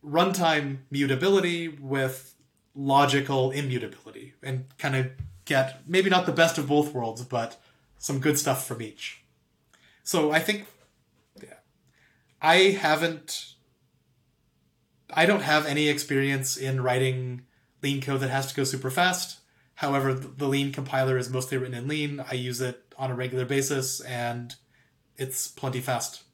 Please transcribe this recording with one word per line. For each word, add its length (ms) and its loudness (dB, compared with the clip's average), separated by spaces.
runtime 760 2
mutability 760 2
with 680 -4
logical 760 4
immutability 920 -6
and 240 -6
kind 180 -2
of 160 0
get 420 0
maybe 220 2
not 160 4
the 60 0
best 260 4
of 100 -4
both 260 2
worlds, 300 -6
but 380 -6
some 220 -4
good 200 2
stuff 260 0
from 160 -8
each. 420 -14
So 300 2
I 80 4
think, 260 -2
yeah, 140 -20
I 140 8
haven't, 840 0
I 120 4
don't 160 4
have 240 2
any 240 2
experience 680 0
in 260 -4
writing 600 -2
Lean 200 -2
code 200 -2
that 80 -2
has 180 -2
to 80 -10
go 80 0
super 260 -4
fast. 500 0
However, 380 0
th-, 240 -8
the 100 -2
Lean 240 0
compiler 460 0
is 120 -4
mostly 280 -4
written 180 -6
in 140 -6
Lean. 420 -4
I 40 -4
use 260 -4
it 360 -8
on 140 -4
a 40 -4
regular 280 -2
basis, 560 -2
and 560 -6
it's 320 -6
plenty 320 -6
fast. 420 -4